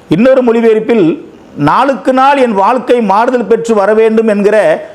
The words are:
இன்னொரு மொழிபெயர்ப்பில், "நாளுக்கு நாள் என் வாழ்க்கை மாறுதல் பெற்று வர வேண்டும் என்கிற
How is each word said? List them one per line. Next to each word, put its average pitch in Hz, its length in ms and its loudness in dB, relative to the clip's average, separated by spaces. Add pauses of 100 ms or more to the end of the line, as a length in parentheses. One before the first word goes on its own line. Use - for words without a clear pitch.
இன்னொரு 254 340 2
மொழிபெயர்ப்பில், 226 800 0 (320)
"நாளுக்கு 233 560 -2
நாள் 269 240 2
என் 247 160 0
வாழ்க்கை 233 480 0
மாறுதல் 233 440 -2
பெற்று 220 300 -2
வர 202 180 0
வேண்டும் 220 340 0
என்கிற 202 680 0